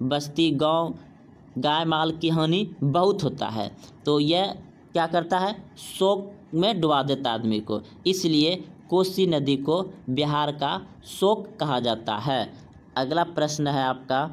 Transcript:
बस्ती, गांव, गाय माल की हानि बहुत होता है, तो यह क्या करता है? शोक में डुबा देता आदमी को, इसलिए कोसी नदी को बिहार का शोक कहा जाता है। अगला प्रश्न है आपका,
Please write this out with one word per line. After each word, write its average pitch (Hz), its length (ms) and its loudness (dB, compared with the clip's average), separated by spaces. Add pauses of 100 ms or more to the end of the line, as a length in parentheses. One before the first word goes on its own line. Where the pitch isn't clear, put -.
बस्ती, 147 500 0
गांव, 151 420 0 (640)
गाय 151 260 0
माल 160 280 0
की 160 160 -2
हानि 160 360 2 (180)
बहुत 175 420 2
होता 113 240 -4
है, 107 220 -6 (340)
तो 147 160 2
यह 170 340 0 (380)
क्या 165 140 2
करता 170 320 0
है? 202 180 0 (220)
शोक 196 520 0 (240)
में 185 260 2
डुबा 151 220 4
देता 135 300 0
आदमी 110 280 0
को, 107 200 -4 (260)
इसलिए 170 480 2 (360)
कोसी 185 360 2
नदी 143 320 2
को 165 240 0 (280)
बिहार 147 440 0
का 147 260 -2 (300)
शोक 214 380 2 (120)
कहा 139 200 0
जाता 113 380 -2
है। 120 300 -2 (480)
अगला 139 280 0
प्रश्न 151 420 -2
है 139 180 0
आपका, 131 480 -2